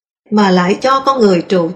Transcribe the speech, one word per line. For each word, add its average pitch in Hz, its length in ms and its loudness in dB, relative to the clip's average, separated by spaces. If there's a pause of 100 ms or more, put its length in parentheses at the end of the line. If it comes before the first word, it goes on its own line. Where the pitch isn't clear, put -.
(320)
mà 208 200 2
lại 180 300 0
cho 269 240 0
con 269 160 0
người 185 260 2
trừu 175 280 -2